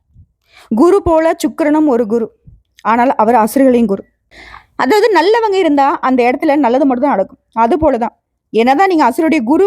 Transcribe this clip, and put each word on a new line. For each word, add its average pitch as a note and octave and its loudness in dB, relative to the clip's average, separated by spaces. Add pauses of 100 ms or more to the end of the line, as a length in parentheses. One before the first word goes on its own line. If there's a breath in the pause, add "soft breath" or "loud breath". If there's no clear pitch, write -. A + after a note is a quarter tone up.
(720 soft breath)
குரு E4+ 2
போல D#4+ 0
சுக்கிரனும் D4+ -2
ஒரு A#3+ 0
குரு, A3 -4 (540)
ஆனால் A#3+ 0
அவர் A3 2
அசுரர்களின் A#3+ 2
குரு. G3 -4 (720 loud breath)
அதாவது G4+ 0
நல்லவங்க G4 0
இருந்தா C#4+ 0 (120)
அந்த B3+ -2
இடத்துல C#4 0
நல்லது C4+ 0
மட்டும் C4 -2
தான் C4 -2
நடக்கும். F#3+ -6 (120)
அது A#3 0
போலதான் C4+ -2 (380)
என்னதான் C4 2
நீங்க D#4+ 0
அசுரருடைய D#4 0
குரு D#4+ 0